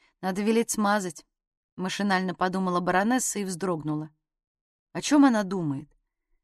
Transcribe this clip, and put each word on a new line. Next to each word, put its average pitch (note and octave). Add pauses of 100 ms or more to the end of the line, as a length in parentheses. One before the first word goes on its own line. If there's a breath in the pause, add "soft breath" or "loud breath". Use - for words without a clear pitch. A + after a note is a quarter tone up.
(220)
«Надо F#3+
велеть A3+
смазать», G3+ (520)
машинально F#3
подумала F#3
баронесса G3+
и G#3
вздрогнула. D#3 (800)
«О E3+
чем C#4+
она A3+
думает? D#3+ (560)